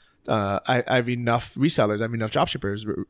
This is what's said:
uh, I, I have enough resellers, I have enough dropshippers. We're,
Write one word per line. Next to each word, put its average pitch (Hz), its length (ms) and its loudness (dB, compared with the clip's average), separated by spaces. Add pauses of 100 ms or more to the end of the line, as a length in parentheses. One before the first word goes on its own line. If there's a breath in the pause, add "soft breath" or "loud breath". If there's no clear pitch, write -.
(280 soft breath)
uh, 101 380 2
I, 123 200 2
I 131 100 2
have 120 120 2
enough 120 460 -2
resellers, 110 460 2
I 113 40 0
have 113 80 -4
enough 113 180 -2
dropshippers. 110 560 -2
We're, 101 240 -4